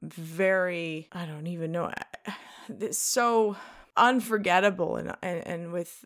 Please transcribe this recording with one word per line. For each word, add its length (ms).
very, 1080
I 140
don't 220
even 260
know, 180
<sighs> 380
it's 280
so 600
unforgettable, 1000
and, 260
and, 240
and 260
with 320